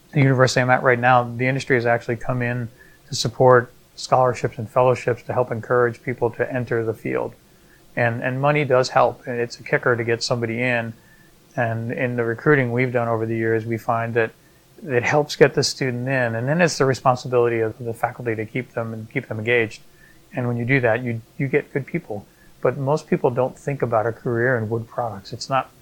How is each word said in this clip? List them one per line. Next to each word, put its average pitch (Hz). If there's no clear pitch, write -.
the 151
university 131
I'm 127
at 127
right 123
now, 123
the 120
industry 131
has 117
actually 120
come 123
in 120
to -
support 127
scholarships 127
and 107
fellowships 127
to -
help 123
encourage 120
people 120
to 120
enter 117
the 110
field. 123
And, 120
and 131
money 147
does 127
help, 120
and 120
it's 120
a -
kicker 139
to 117
get 117
somebody 117
in. 120
And 113
in 123
the 120
recruiting 120
we've 123
done 120
over 113
the 113
years, 113
we 117
find 117
that 113
it 123
helps 147
get 151
the 139
student 123
in, 127
and 113
then 151
it's 170
the 143
responsibility 123
of 110
the 117
faculty 120
to 110
keep 120
them 113
and 110
keep -
them 113
engaged. 113
And 127
when 120
you 120
do 135
that, 120
you, 117
you 139
get 139
good 135
people. 107
But 131
most 143
people 156
don't 127
think 139
about 113
a 117
career 120
in 110
wood 113
products. 107
It's -
not, 131